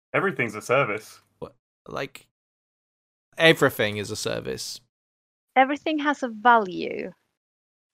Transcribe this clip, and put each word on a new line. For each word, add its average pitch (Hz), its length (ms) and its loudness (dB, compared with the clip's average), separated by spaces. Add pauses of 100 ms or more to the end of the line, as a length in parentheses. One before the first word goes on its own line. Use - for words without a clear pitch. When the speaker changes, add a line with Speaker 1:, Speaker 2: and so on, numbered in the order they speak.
(140)
Speaker 1:
Everything's 131 400 -2
a 107 80 -8
service. 120 580 -2 (180)
Speaker 2:
What? - 160 -16 (320)
Like, - 400 -12 (1120)
everything 131 580 4
is 104 140 -6
a 104 60 -6
service. - 640 -8 (760)
Speaker 3:
Everything 285 440 0
has 285 220 -2
a 254 60 -4
value, 208 840 0 (800)